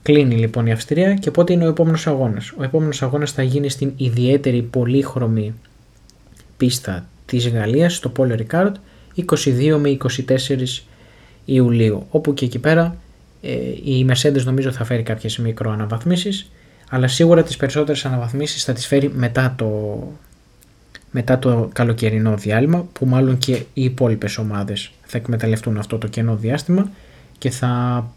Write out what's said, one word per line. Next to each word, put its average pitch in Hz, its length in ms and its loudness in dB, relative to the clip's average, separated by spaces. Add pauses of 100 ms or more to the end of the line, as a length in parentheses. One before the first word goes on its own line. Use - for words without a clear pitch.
Κλείνει 143 340 4
λοιπόν 113 300 0
η 113 60 2
Αυστρία 170 420 0
και 196 180 -2
πότε 175 220 2
είναι 170 120 4
ο - 20 4
επόμενος 160 400 2
αγώνας; 120 500 -2
Ο 139 60 -6
επόμενος 147 400 -2
αγώνας 143 280 -2
θα 135 120 -2
γίνει 139 260 0
στην 135 280 -4
ιδιαίτερη 123 640 2
πολύχρωμη 117 920 0 (1040)
πίστα 101 480 -2 (200)
της 120 240 -2
Γαλλίας, 120 460 2
στο - 220 -6
Paul 123 220 2
Ricard, 175 320 0 (420)
είκοσι 165 380 0
δύο 147 260 4
με 143 120 2
είκοσι 135 340 -2
τέσσερις 131 640 -2 (600)
Ιουλίου, 117 640 2
όπου 151 240 0
και 135 120 -2
εκεί 120 140 -4
πέρα, 165 360 2 (460)
ε, 127 120 -8 (300)
η 131 260 2
Mercedes 135 340 2
νομίζω 131 280 0
θα 120 120 -6
φέρει 117 200 -2
κάποιες 113 340 -6
μικροαναβαθμίσεις, 117 1120 -4 (380)
αλλά 127 180 0
σίγουρα 165 360 6
τις - 140 -4
περισσότερες 143 480 -2
αναβαθμίσεις 127 580 -4
θα 131 100 -2
τις 117 140 -6
φέρει 139 280 2
μετά 127 420 0
το, 107 440 -2 (1120)
μετά 127 280 0
το 120 340 2
καλοκαιρινό 110 600 0
διάλειμμα, 127 580 0
που - 120 -4
μάλλον 127 320 2
και 127 160 0 (200)
οι 135 100 -2
υπόλοιπες 117 540 0
ομάδες 104 540 -4 (120)
θα - 140 -8
εκμεταλλευτούν 113 600 -2
αυτό 107 200 -4
το 110 100 -4
κενό 113 280 0
διάστημα 151 540 0 (480)
και - 120 -2
θα 123 560 -2 (120)